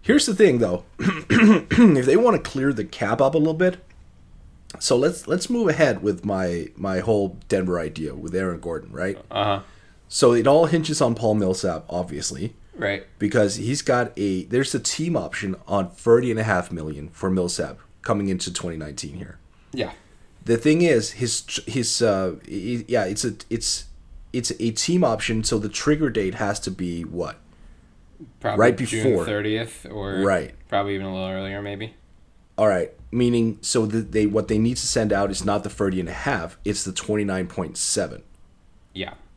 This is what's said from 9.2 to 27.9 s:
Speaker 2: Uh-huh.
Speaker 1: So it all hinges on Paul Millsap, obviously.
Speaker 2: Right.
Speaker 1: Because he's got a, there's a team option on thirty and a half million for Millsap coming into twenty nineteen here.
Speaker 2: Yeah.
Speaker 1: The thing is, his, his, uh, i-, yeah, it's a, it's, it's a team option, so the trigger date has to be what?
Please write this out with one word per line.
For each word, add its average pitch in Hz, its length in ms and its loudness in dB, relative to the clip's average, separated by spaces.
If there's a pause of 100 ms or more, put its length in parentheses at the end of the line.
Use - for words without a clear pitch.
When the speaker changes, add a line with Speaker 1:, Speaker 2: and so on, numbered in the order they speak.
Speaker 2:
Uh-huh. 104 300 0 (460)
Speaker 1:
So 120 260 4
it 117 140 2
all 151 200 6
hinges 156 340 0
on 120 140 2
Paul 107 200 2
Millsap, 92 540 -2
obviously. 85 680 -6 (200)
Speaker 2:
Right. 101 300 -4 (120)
Speaker 1:
Because 104 380 2
he's 120 260 -4
got 123 340 0
a, 95 300 -2
there's 131 300 0
a 117 40 0
team 160 380 -2
option 92 380 -6 (120)
on 95 220 0
thirty 120 420 4
and 110 80 -2
a 110 40 -2
half 92 280 0
million 78 380 -10
for 95 200 -6
Millsap 87 500 -2 (240)
coming 101 260 0
into 90 240 -4
twenty 85 240 -8
nineteen 73 380 -12
here. - 220 -14 (360)
Speaker 2:
Yeah. 117 180 -6 (540)
Speaker 1:
The 117 120 4
thing 156 240 2
is, 139 320 2
his, - 540 -6
his, 117 340 -2
uh, 95 340 0 (120)
i-, 110 400 -6
yeah, 117 180 0
it's 104 200 -4
a, 107 100 -4 (140)
it's, - 360 -4 (460)
it's 123 280 -4
a 113 120 0
team 175 320 2
option, 110 400 0
so 117 160 0
the 104 100 -4
trigger 147 400 0
date 95 260 -2
has 104 260 -4
to 92 100 -6
be 87 320 -6
what? 82 340 -8 (1000)